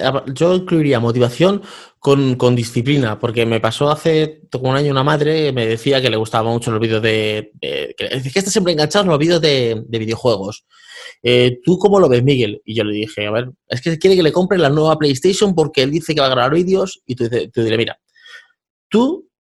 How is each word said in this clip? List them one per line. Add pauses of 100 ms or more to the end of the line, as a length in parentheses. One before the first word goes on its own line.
a-,
yo
incluiría
motivación (360)
con,
con
disciplina,
porque
me
pasó
hace (100)
como
un
año
una
madre,
me
decía
que
le
gustaban
mucho
los
vídeos
de,
de,
que,
es
que
está
siempre
enganchado
en
los
vídeos
de,
de
videojuegos. (580)
"Eh,
¿tú
cómo
lo
ves,
Miguel?".
Y
yo
le
dije,
"A
ver, (180)
es
que
quiere
que
le
compre
la
nueva
PlayStation
porque
él
dice
que
va
a
grabar
vídeos",
y
tú
dices,
tú
dile,
"Mira, (880)
¿tú (260)